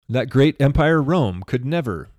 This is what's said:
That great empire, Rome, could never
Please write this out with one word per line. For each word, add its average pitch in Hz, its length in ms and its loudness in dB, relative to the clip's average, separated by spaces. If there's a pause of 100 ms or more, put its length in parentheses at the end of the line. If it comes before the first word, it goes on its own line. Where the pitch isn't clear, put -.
That 120 200 -4
great 139 320 4
empire, 151 400 2
Rome, 127 440 -2
could 123 200 -6
never 127 540 -6